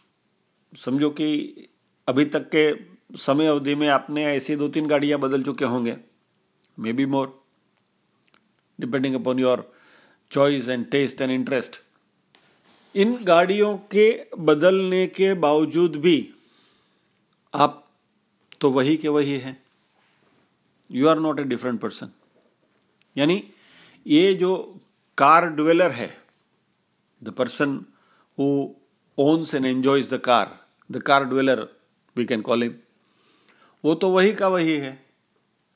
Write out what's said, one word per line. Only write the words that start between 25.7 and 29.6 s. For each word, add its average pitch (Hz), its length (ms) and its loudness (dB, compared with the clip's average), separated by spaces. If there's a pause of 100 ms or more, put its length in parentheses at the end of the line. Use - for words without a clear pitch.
है, 117 300 -10 (1000)
the 107 120 -16
person 135 440 -4 (600)
who 139 280 0 (520)
owns 156 280 2
and 135 180 -4